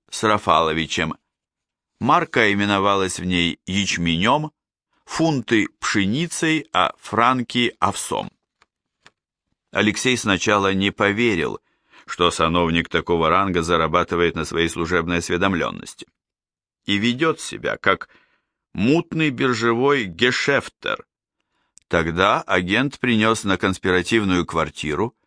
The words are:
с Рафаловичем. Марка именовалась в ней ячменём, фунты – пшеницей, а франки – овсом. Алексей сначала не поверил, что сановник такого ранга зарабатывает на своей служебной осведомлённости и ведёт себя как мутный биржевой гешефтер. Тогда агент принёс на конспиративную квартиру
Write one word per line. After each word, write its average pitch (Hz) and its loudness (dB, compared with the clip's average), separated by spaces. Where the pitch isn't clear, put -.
с - -10
Рафаловичем. 82 2
Марка 113 2
именовалась 101 0
в 87 -8
ней 87 0
ячменём, 95 -2
фунты – 131 0
пшеницей, 151 -2
а 90 2
франки – 120 0
овсом. - -4
Алексей 107 0
сначала 98 2
не 95 0
поверил, 101 0
что 87 0
сановник 82 0
такого 82 0
ранга 90 0
зарабатывает 82 0
на 80 -4
своей 82 0
служебной 85 -2
осведомлённости 85 -4
и 101 0
ведёт 123 -2
себя - -6
как - -2
мутный 156 0
биржевой 123 0
гешефтер. 117 -2
Тогда 87 2
агент 98 0
принёс 110 2
на 98 0
конспиративную 92 0
квартиру 76 -4